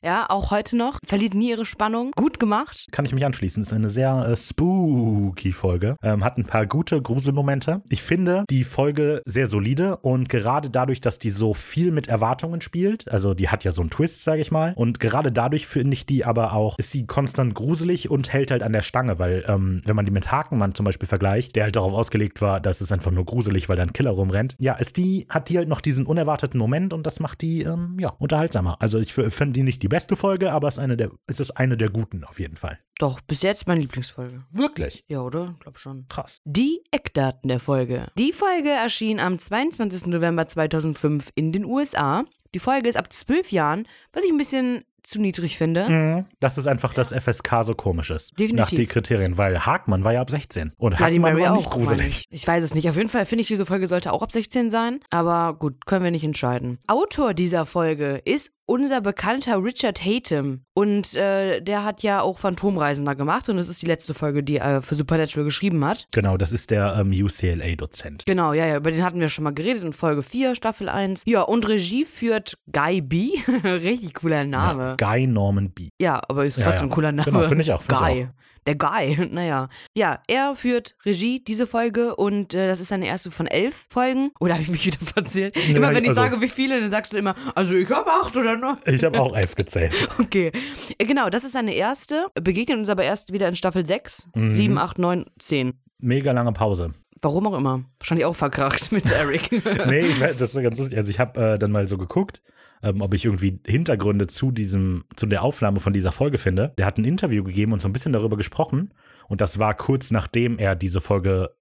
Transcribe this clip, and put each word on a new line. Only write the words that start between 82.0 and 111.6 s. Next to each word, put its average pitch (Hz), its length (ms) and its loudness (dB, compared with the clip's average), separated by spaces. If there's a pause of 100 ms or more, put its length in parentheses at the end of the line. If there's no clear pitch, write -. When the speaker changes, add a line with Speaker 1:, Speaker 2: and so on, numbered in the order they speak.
Speaker 1:
und, 202 380 0
äh, 185 140 0
das 185 120 0
ist 196 100 -4
seine 185 180 -2
erste 170 240 -4
von - 160 -4
elf - 420 -2
Folgen. 262 400 0 (100)
Oder 170 140 2
habe 160 100 0
ich 156 60 -4
mich 170 160 0
wieder 170 140 0
<laughs> 160 140 -6
verzählt? 196 420 -2
Speaker 2:
Nee, 311 200 2
Speaker 1:
Immer - 200 6
wenn 240 80 4
ich 240 80 4
Speaker 2:
also 247 100 4
Speaker 1:
sage, 247 200 2
wie 254 60 2
viele, 262 320 0
dann 214 120 0
sagst 208 220 -2
du 208 40 0
immer, 196 180 0 (200)
also 185 180 2
ich 185 160 4
habe 302 180 2 (140)
acht 339 160 -2
oder 226 200 2
neun. 262 280 -2
Speaker 2:
Ich 131 180 4
habe 160 160 4
auch 127 160 2
elf 95 200 0
gezählt. 82 360 0 (220)
Speaker 1:
<laughs> - 60 -14
Okay. 190 320 2 (480)
Äh, 226 60 2
genau, 247 260 2
das 240 120 0
ist 269 100 -4
seine 220 200 -2
erste. 277 600 -2
Begegnet 196 420 0
uns 214 120 -2
aber 190 140 2
erst 185 300 -2
wieder 196 140 0
in 175 80 0
Staffel 180 300 0
sechs, - 500 -4
Speaker 2:
Mhm. 110 200 2
Speaker 1:
sieben, 107 220 4
acht, 170 220 -2
neun, 175 260 0 (140)
zehn. 127 340 0 (240)
Speaker 2:
Mega 135 340 2
lange 120 200 2
Pause. 95 400 0 (320)
Speaker 1:
Warum 165 240 2
auch 190 100 -2
immer. 131 260 0 (160)
Wahrscheinlich 165 260 0
auch 165 100 0
verkracht 139 560 -2
mit 208 180 2
Eric. 147 420 0
<laughs> 202 360 0
Speaker 2:
Nee, 139 140 4
ich 160 180 2
weiß, 143 180 2
das 123 160 -2
ist 135 80 -2
ganz 117 160 0
lustig. 131 200 -4
Also 104 120 -2
ich 95 100 -4
habe, 113 340 2
äh, 107 40 0
dann 104 140 0
mal 101 160 0
so 98 100 -4
geguckt, 175 440 -2 (420)
ähm, 101 180 0
ob 98 120 0
ich 98 120 0
irgendwie 98 420 0
Hintergründe 104 600 2
zu - 240 -2
diesem, 95 520 0 (120)
zu 110 120 -2
der 101 160 2
Aufnahme 107 360 2
von 98 140 0
dieser 92 180 2
Folge 139 280 0
finde. 95 400 0
Der 95 80 4
hat 104 100 -2
ein 113 80 2
Interview 135 380 0
gegeben 98 300 0
und 101 80 0
so 104 60 -2
ein 98 60 0
bisschen 127 200 -2
darüber 107 240 2
gesprochen. 151 560 -2 (340)
Und 98 140 -2
das - 180 0
war 107 160 2
kurz 135 360 -2
nachdem 117 460 0
er 98 180 2
diese 90 240 -2
Folge 95 600 2